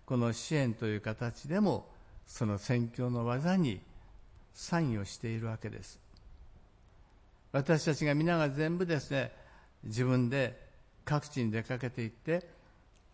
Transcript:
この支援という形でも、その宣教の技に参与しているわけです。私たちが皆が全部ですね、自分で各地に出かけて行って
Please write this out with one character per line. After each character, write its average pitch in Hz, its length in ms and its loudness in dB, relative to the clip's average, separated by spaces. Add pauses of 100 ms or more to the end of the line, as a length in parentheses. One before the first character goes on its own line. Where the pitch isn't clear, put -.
こ 127 100 0
の 117 160 4
支 - 220 -4
援 131 180 2
と 113 140 -4
い 107 120 0
う - 20 -10
形 113 480 -6
で 175 100 0
も、 170 320 2 (340)
そ - 220 -4
の 104 100 2
宣 120 300 0
教 123 240 -4
の 120 160 -2
技 143 300 2
に 127 240 2 (760)
参 165 380 0
与 101 120 -2
し - 120 -10
て - 100 -8
い 113 140 -4
る 113 80 -4
わ 110 120 -6
け 110 80 -8
で 104 140 -12
す。 - 160 -18 (1500)
私 143 360 4
た 151 100 2
ち - 80 0
が 147 100 4
皆 165 240 4
が 147 120 4
全 156 280 0
部 185 80 0
で 160 140 0
す - 100 -8
ね、 131 220 0 (500)
自 110 220 -2
分 127 260 4
で 127 260 0 (480)
各 147 220 0
地 - 160 -4
に 110 80 2
出 110 140 -2
か 123 160 -4
け 123 100 -4
て 120 140 -6
行 107 80 -6
っ - 20 -18
て - 480 -4 (520)